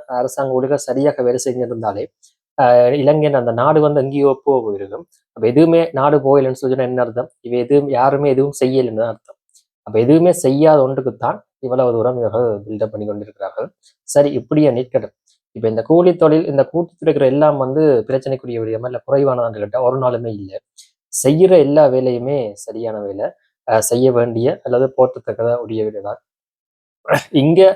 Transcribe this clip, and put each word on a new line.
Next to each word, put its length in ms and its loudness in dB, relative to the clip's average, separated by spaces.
அரசாங்க 400 -4
ஊழியர்கள் 320 -2
சரியாக 380 -2
வேலை 180 -2
செஞ்சிருந்தாலே, 640 -6
அஹ், 380 4
இலங்கையின் 440 2
அந்த 140 -2
நாடு 280 2
வந்து 200 2
எங்கேயோ 380 0
போக 220 0
போயிருக்கும். 440 -8
அப்ப 100 -12
எதுவுமே 340 4
நாடு 260 2
போகலன்னு 420 0
சொல்லி 180 -2
என்ன 220 -2
அர்த்தம்? 280 -6
இவ 160 -6
எதுவும், 320 0
யாருமே 400 0
எதுவும் 260 0
செய்யலைன்னு 460 -2
தான் 100 -4
அர்த்தம். 260 -18
அப்ப 120 -4
எதுவுமே 380 4
செய்யாத 440 2
ஒன்றுக்குத்தான் 580 -4
இவ்வளவு 300 0
தூரம் 260 -2
இவர்கள் 300 -2
பில்டப் 320 -8
பண்ணி 140 -10
கொண்டிருக்கிறார்கள். 640 -10
சரி, 240 2
இப்படியே 380 0
நிற்கட்டும். 420 -4
இப்ப 120 -6
இந்த 160 -4
கூலி 320 4
தொழில், 320 2
இந்த 180 2
கூட்டி 280 -6
துடைக்கிற 320 0
எல்லாம் 320 2
வந்து 240 -2
பிரச்சனைக்குரிய 560 -6
விடயமா 280 -6
இல்ல 140 -8
குறைவானதான்னு 600 -2
கேட்டா 200 -6
ஒரு 180 0
நாளுமே 340 -4
இல்லை. 240 -14
செய்யற 460 4
எல்லா 280 4
வேலையுமே 500 -2
சரியான 440 -10
வேலை, 280 -8
அஹ், 160 2
செய்ய 280 2
வேண்டிய 500 0
அல்லது 320 0
போற்றத்தக்கத 680 -2
உரிய 240 -6
வேலை 180 -8
தான். 180 -10
இங்க 280 4